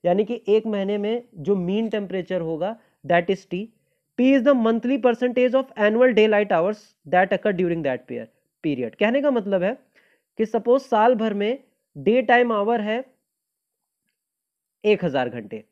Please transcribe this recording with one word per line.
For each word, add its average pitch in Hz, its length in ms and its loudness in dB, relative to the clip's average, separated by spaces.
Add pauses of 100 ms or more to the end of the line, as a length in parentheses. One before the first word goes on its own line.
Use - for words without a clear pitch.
यानी 185 200 2
कि 226 240 -6
एक 220 180 2
महीने 202 320 -4
में 220 240 -4 (120)
जो 185 220 -2
मीन 196 320 -2
टेम्परेचर 190 520 -6
होगा, 165 380 -6 (280)
that 175 240 2
is 190 160 -2
T। 190 200 -8 (520)
P 262 200 6
is 240 40 2
the 277 200 4
monthly 233 420 0
percentage 247 500 0
of 262 100 2 (140)
annual 220 360 4
daylight 214 340 4
hours 190 320 0 (280)
that 180 200 2
occur 202 240 -2
during 170 320 -2
that 127 140 -2 (120)
per-, 117 160 -10 (400)
period। 123 280 -4
कहने 240 280 0
का 285 80 2
मतलब 196 320 -2
है 214 160 -4 (600)
कि 220 80 0
सपोज 233 340 0
साल 240 340 2
भर 220 200 -2
में 214 300 -4 (320)
डे 214 260 2
टाइम 240 300 2
आवर 214 280 -2
है 214 240 -6 (1800)
एक 208 200 2
हज़ार 131 240 -2
घंटे 110 440 -12